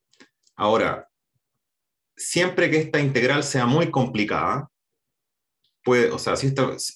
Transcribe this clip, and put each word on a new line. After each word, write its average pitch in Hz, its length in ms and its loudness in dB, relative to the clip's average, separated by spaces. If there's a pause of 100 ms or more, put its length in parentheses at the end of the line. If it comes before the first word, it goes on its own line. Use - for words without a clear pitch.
(540)
Ahora, 104 540 0 (1080)
siempre 175 540 0
que 156 60 2
esta 156 240 0
integral 135 420 2
sea 127 240 0
muy 160 240 2
complicada, 107 760 -2 (1160)
puede, 123 280 4
o - 60 -4
sea, - 180 -2
si 135 120 -2
esta, 135 280 -2 (200)